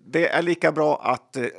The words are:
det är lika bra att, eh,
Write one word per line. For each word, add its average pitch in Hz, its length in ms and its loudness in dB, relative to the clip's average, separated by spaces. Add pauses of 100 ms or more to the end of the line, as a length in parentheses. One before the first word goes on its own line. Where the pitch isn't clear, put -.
det 156 220 0
är 156 140 0
lika 170 300 0
bra 151 320 0
att, - 340 -4
eh, 123 80 -2 (140)